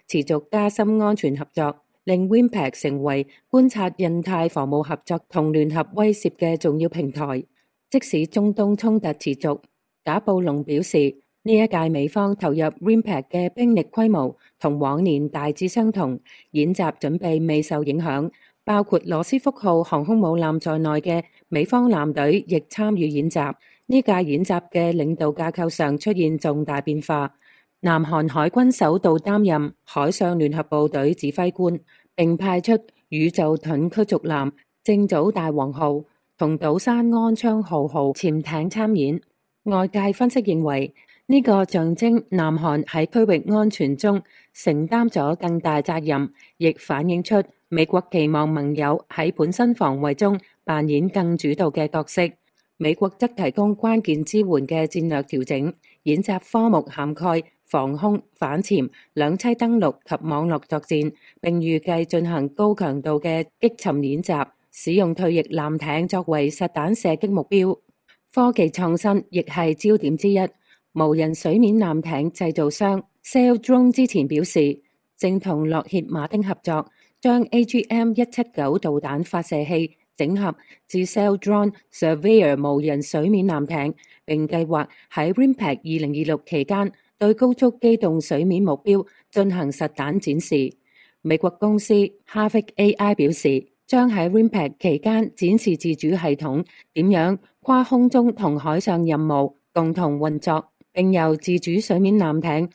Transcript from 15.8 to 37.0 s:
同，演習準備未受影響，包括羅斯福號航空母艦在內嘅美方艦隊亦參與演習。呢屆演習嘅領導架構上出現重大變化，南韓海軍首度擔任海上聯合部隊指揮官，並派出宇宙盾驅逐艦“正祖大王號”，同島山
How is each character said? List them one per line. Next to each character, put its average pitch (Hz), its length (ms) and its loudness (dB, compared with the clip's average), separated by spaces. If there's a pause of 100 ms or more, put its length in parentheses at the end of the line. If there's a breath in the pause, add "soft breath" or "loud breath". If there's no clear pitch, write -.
同， 139 300 -4 (300 loud breath)
演 151 240 0
習 165 260 -2
準 151 180 -2
備 165 280 0
未 151 160 2
受 151 220 -4
影 143 160 -2
響， 156 300 -4 (340 soft breath)
包 208 180 2
括 202 220 0
羅 165 180 -2
斯 269 160 -2
福 277 140 0
號 170 300 0
航 151 220 -2
空 214 120 0
母 170 220 2
艦 160 200 -2
在 156 200 -4
內 160 120 0 (100)
嘅 165 220 -2 (260 loud breath)
美 151 160 0
方 247 240 2
艦 156 240 0
隊 147 340 2
亦 175 120 0
參 214 380 -2
與 160 120 0
演 147 200 -2
習。 143 240 -4 (340 soft breath)
呢 262 140 2
屆 185 220 2
演 151 220 0
習 175 160 0 (100)
嘅 170 220 0
領 160 220 0
導 151 180 -2
架 165 180 -4
構 165 180 -4
上 147 300 -2
出 214 140 -2
現 160 260 0
重 151 260 -2
大 143 160 -4
變 151 220 -4
化， 143 320 -4 (460 soft breath)
南 165 220 2
韓 156 280 -2
海 151 180 0
軍 254 260 4
首 165 240 2
度 165 200 2
擔 202 280 0
任 151 280 0 (100)
海 143 260 -2
上 175 280 -2
聯 147 180 0
合 160 60 -2
部 151 260 0
隊 147 240 0
指 175 140 -6
揮 175 240 -2
官， 175 280 -2 (360 soft breath)
並 170 220 2
派 180 240 -2
出 220 180 2 (320)
宇 156 200 0
宙 160 260 0
盾 156 340 -2
驅 214 140 0
逐 196 160 0
艦 143 300 -2 (320 soft breath)
“正 208 240 2
祖 175 240 2
大 165 200 -4
王 143 220 -2
號”， 147 320 -2 (340 soft breath)
同 156 200 0
島 156 200 0
山 233 340 0